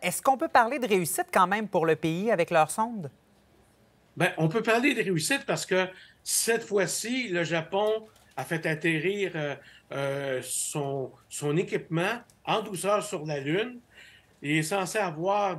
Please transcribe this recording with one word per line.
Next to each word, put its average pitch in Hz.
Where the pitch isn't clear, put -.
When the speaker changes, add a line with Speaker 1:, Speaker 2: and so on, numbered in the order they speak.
Speaker 1:
Est-ce -
qu'on 269
peut 320
parler 254
de 240
réussite 190
quand 190
même 208
pour 165
le 160
pays 170
avec 170
leur 156
sonde ? 220
Speaker 2:
Ben, 175
on 160
peut 214
parler 240
de 226
réussite 185
parce -
que 185
cette -
fois-ci, 214
le 175
Japon 196
a 131
fait 160
atterrir, 170
euh, 147
euh, 139
son, 139
son 147
équipement 190
en 196
douceur 202
sur 156
la 151
Lune. 214
Il 147
est 156
censé 190
avoir 190